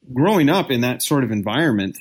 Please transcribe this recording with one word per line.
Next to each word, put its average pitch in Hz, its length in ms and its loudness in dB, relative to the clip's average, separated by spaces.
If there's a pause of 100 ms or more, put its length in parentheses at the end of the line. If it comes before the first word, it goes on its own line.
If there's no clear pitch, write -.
(120)
growing 151 380 2
up 175 220 0
in 120 100 0
that 135 220 -2
sort 143 200 0
of 110 80 -4
environment 107 680 -2